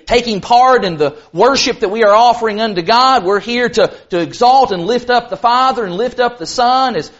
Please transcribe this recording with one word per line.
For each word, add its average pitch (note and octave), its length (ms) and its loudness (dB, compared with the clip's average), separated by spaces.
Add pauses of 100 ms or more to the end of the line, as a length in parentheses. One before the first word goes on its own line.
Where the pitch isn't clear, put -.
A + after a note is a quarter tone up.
taking A3+ 360 -2
part B3 440 2
in F3 120 -4
the D3 200 -2 (160)
worship B3 480 0
that G#3+ 80 -2
we A3 160 0
are G3+ 100 6
offering A3+ 460 2
unto G#3 220 -4
God. A#3+ 420 2
We're G3 160 0
here A#3+ 280 -2
to, F#3+ 200 0 (220)
to F3+ 100 -2
exalt A#3+ 500 2
and F3+ 140 -6
lift A#3+ 240 -4
up A#3+ 220 0
the F#3+ 60 -8
Father B3 480 0
and F3 100 -8
lift A#3+ 260 -4
up A#3+ 180 -2
the D#3+ 80 -10
Son, B3+ 500 0
as D3+ 240 -6